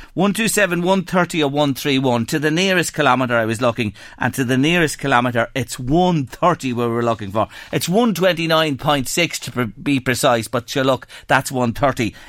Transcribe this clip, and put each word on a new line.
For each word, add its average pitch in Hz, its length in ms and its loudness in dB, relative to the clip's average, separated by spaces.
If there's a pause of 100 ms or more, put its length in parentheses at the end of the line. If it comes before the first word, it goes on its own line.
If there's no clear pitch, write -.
(140)
One 196 200 2
two 220 140 -2
seven 175 360 0
one 190 200 2
thirty 175 380 0
or 143 80 2
one 143 240 0
three 135 240 0
one. 120 300 0
To 156 100 -2
the 151 140 0
nearest 180 420 0
kilometre 127 420 2
I 113 100 2
was 110 140 -2
looking, 117 340 0 (260)
and 120 160 0
to 135 80 0
the 127 120 0
nearest 156 440 2
kilometre 123 560 0
it's 131 240 -6
one 151 480 2
thirty 160 460 -2
we 120 140 -2
were 117 140 -2
looking 110 300 -2
for. 104 160 0 (240)
It's 151 180 -2
one 220 240 4
twenty-nine 160 640 0
point 143 300 0
six - 320 -2
to - 120 -12
pre-, 123 140 -2
be 135 340 -2
precise, 120 480 0
but - 220 -6
sure, 135 140 -2
look, 131 240 0 (200)
that's 135 240 2
one 123 220 0
thirty 127 400 0 (160)